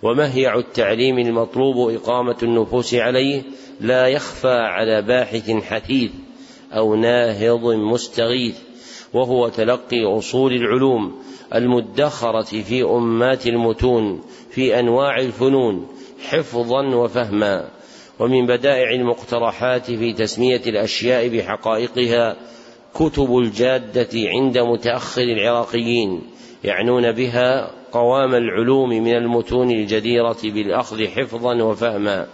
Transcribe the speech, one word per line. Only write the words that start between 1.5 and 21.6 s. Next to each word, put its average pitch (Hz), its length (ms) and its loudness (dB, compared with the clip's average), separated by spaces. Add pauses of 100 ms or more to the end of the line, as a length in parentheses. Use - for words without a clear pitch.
إقامة 117 520 -2
النفوس 117 520 0
عليه 131 480 0 (380)
لا 127 280 2
يخفى 131 500 0
على 110 440 0
باحث 110 480 -2
حثيث 110 600 -2 (640)
أو 110 220 2
ناهض 117 720 2
مستغيث، 117 920 0 (580)
وهو 120 340 2
تلقي 117 560 0 (140)
أصول 127 340 0
العلوم 120 720 0 (320)
المدخرة 117 1080 0
في 120 200 -2
أمات 120 640 2
المتون 117 760 0 (300)
في 123 300 2
أنواع 123 360 2
الفنون 123 720 0 (400)
حفظا 131 580 -2
وفهما. 107 840 0 (500)
ومن 123 280 2
بدائع 123 440 2
المقترحات 120 960 -2
في 117 260 -2
تسمية 120 540 0
الأشياء 117 600 0
بحقائقها 113 1080 0 (580)